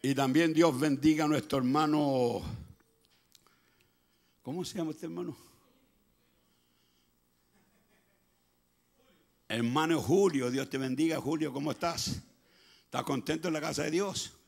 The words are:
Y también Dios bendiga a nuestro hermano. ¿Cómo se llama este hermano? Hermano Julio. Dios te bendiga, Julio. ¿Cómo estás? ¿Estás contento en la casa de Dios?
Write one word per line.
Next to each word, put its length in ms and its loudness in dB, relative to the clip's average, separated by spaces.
Y 120 0
también 380 4
Dios 260 6
bendiga 460 2
a 40 2
nuestro 280 0
hermano. 840 2
¿Cómo 200 -6
se 140 -8
llama 140 -4
este 160 -10
hermano? 280 -8
Hermano 540 0
Julio. 480 2
Dios 180 -4
te 80 -8
bendiga, 420 -2
Julio. 360 -4
¿Cómo 160 -4
estás? 460 -4
¿Estás 200 -6
contento 440 -4
en 60 -2
la 80 -4
casa 220 -4
de 80 -2
Dios? 400 -4